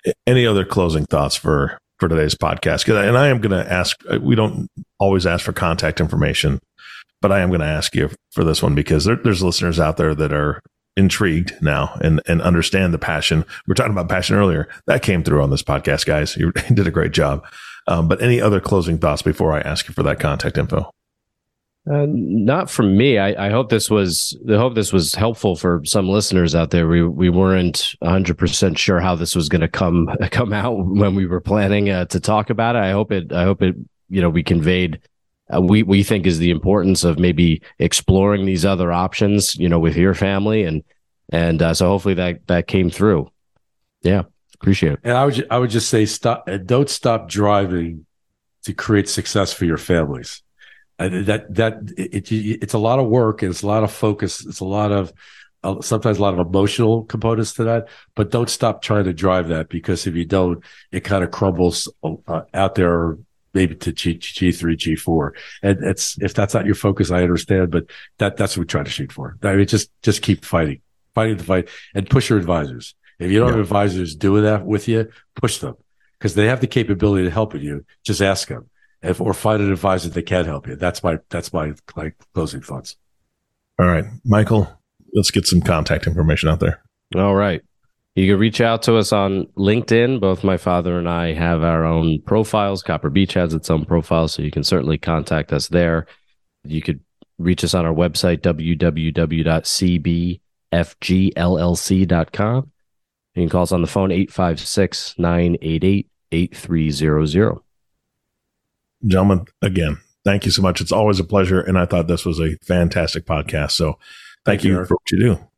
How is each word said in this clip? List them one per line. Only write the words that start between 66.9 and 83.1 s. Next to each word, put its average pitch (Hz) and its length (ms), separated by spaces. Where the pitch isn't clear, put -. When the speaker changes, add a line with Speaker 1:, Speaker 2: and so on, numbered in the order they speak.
Speaker 3:
I 90 120
understand, 87 480
but 82 140
that, 101 200
that's 101 180
what 90 60
we 80 40
try - 160
to - 80
shoot - 220
for. - 300
I 98 120
mean, 98 120
just, - 240
just - 200
keep - 240
fighting, 78 340
fighting 110 220
the 82 80
fight 90 240
and 98 140
push 131 220
your 110 80
advisors. 78 560
If 90 120
you 101 80
don't 120 100
Speaker 1:
Yeah. 120 80
Speaker 3:
have 107 80
advisors 92 500
doing 98 300
that 104 220
with 104 220
you, 113 200
push - 220
them - 160
'cause 104 140
they 104 120
have 123 140
the 131 60
capability 101 580
to 87 60
help 107 240
you. 71 300
Just 95 160
ask 95 280
them - 200
if, 90 200
or 98 100
find 107 300
an 101 100
advisor 92 380
that 82 160
can 90 180
help 76 240
you. 65 80
That's 87 260
my, 82 160
that's 85 200
my, 76 220
like, 78 180
closing 71 260
thoughts. - 360